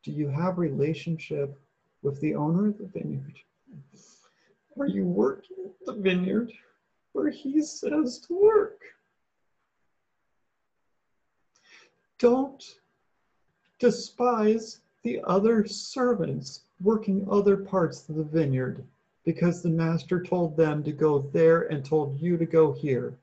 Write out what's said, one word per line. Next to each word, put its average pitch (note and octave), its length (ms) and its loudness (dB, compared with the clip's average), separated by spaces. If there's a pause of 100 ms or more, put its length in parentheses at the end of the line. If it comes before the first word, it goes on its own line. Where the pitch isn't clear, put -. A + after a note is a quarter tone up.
Do D3 80 -10
you D3 180 -4
have F3 300 -2
relationship D3+ 960 -4 (460)
with C#3 180 -4
the D3+ 140 -2
owner E3 320 0
of G#3 120 -2
the G3 80 -12
vineyard? D3 520 -10 (1400)
Are C#4 80 -2
you G3 200 0
working C#4 680 -2 (120)
the E4+ 100 -8
vineyard F#3+ 580 0 (600)
where - 180 -2
he D4 320 -2
says D4 640 -4
to F4 80 -6
work? G#4 480 4 (3250)
Don't C4 580 2 (1040)
despise A3+ 1000 0 (240)
the - 180 -4
other G#3 420 2
servants F#3 1000 -4 (180)
working G3 480 0
other G3+ 260 4
parts F#3+ 520 -2
of D#3 80 -6
the D#3 80 -2
vineyard C3+ 600 -2 (400)
because E3+ 380 0
the E3+ 80 0
master E3 520 0
told E3+ 340 -2
them D3+ 260 2
to D3 100 -4
go C#3+ 280 2
there E3 420 4
and C#3 220 -4
told C#3+ 360 -2
you F3 160 0
to E3 100 0
go D#3+ 260 4
here. B2 500 -4